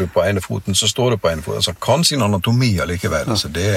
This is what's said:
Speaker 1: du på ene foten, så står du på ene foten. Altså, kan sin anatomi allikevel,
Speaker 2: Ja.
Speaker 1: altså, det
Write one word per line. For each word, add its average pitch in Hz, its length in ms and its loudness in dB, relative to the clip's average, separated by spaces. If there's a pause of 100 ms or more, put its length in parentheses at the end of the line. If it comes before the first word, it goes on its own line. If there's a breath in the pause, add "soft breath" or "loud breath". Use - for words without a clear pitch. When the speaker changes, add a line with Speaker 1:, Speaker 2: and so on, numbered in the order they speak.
Speaker 1:
du 92 80 0
på 87 160 2
ene 98 160 0
foten, 101 320 -4
så 107 160 0
står 120 240 0
du - 80 0
på 85 80 2
ene 78 160 -4
foten. 107 160 -4
Altså, - 160 -4
kan 139 260 2
sin 143 220 0
anatomi 117 540 2
allikevel, 87 480 -2
Speaker 2:
Ja. - 20 -4
Speaker 1:
altså, 104 180 -2
det 82 280 -2